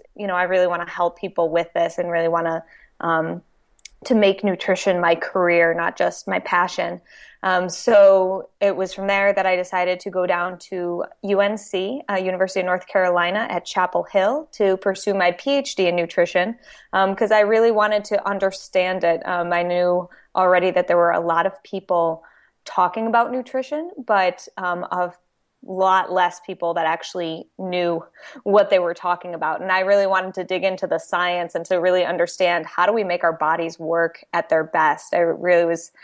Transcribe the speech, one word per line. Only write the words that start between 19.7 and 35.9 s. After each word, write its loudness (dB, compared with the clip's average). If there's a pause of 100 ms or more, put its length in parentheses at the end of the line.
already 4
that 0
there 2
were 4
a 2
lot 0
of -6
people -2 (400)
talking -2
about 2
nutrition, -6 (140)
but, 0
um, -4
a -4 (520)
lot 2
less 0
people -4
that 0
actually -6
knew -4 (380)
what 4
they 4
were -2
talking -6
about. -4
And -6
I 2
really 2
wanted 0
to -6
dig -4
into -2
the -2
science -2
and -6
to 0
really 2
understand 0
how 0
do 2
we 0
make -4
our 2
bodies -2
work -2
at -2
their 2
best. 0
I 2
really 2
was, -4 (120)